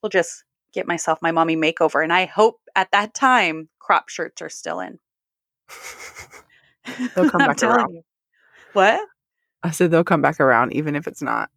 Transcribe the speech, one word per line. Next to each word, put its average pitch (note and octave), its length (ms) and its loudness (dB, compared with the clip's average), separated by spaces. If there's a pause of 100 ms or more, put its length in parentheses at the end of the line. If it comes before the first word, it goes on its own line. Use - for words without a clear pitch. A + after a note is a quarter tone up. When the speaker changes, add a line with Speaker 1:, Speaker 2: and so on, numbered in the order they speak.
Speaker 1:
we'll G#3+ 80 -6
just - 340 -2 (280)
get - 140 -6
myself E3 340 -2
my E3 120 -2
mommy E3 240 0
makeover. D#3+ 460 0
And D#3+ 100 0
I F#3 140 2
hope A3 340 2 (160)
at F#3 160 0
that G#3 220 0
time, F#3 540 2 (120)
crop - 280 0
shirts - 320 -10
are D#3+ 100 -12
still - 280 -10
in. - 260 -12
<laughs> - 40 -20 (2000)
Speaker 2:
They'll - 160 4
come C4+ 120 2
Speaker 1:
I'm C#4+ 60 4
Speaker 2:
back C#4+ 100 -2
Speaker 1:
telling A#3+ 180 2
Speaker 2:
around. F#3+ 180 -2
Speaker 1:
you. E3 80 -20 (680)
What? G#3 280 2 (600)
Speaker 2:
I E3+ 100 -2
said F3 180 2
they'll E3 140 4
come D#3+ 180 2
back C#3+ 180 0
around, B2+ 320 4
even D3 240 -4
if C#3+ 100 -8
it's - 140 -12
not. A2+ 360 -6